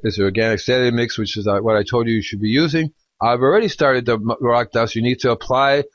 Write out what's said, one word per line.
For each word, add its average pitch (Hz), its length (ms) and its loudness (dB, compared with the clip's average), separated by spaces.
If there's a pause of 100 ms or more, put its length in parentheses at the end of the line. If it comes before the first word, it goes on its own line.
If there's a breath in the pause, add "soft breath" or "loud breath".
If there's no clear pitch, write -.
it's 104 160 -2
an 98 60 2
organic 107 360 0
steady 127 300 2
mix, 117 260 -2
which 107 220 -6
is, 101 80 -4
uh, 101 140 0
what 110 160 0
I 104 60 2
told 117 260 -2
you 113 80 0
you 107 60 0
should 104 200 -8
be 107 80 0
using. 156 420 0 (300)
I've 120 180 2
already 185 280 4
started 131 360 0
the 117 100 2
m-, 110 260 -2
rock 120 320 0
dust. 113 220 0
You 113 60 -2
need 123 200 0
to 127 100 2
apply 139 540 0 (100)